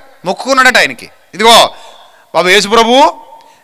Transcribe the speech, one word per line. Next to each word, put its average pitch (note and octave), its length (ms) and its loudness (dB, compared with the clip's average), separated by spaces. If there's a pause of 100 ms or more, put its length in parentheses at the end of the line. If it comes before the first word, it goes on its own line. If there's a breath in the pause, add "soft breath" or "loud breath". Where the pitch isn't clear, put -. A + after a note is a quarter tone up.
(240)
మొక్కుకున్నాడట B3+ 520 -2
ఆయనకి. C#3 340 -4 (240)
"ఇదిగో G#3+ 400 2 (600 loud breath)
బాబు F3 140 -2
యేసుప్రభు, A3+ 720 0 (440 soft breath)